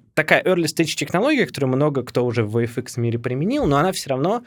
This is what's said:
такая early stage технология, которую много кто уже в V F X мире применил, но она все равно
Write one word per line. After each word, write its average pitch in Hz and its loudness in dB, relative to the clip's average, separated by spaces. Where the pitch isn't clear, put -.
такая 156 2
early 180 2
stage 156 -2
технология, 214 0
которую 131 -2
много 139 2
кто 123 -2
уже 120 0
в 104 -2
V 117 0
F 117 -6
X - -8
мире 117 0
применил, 165 -2
но 143 4
она 180 2
все - -6
равно 175 0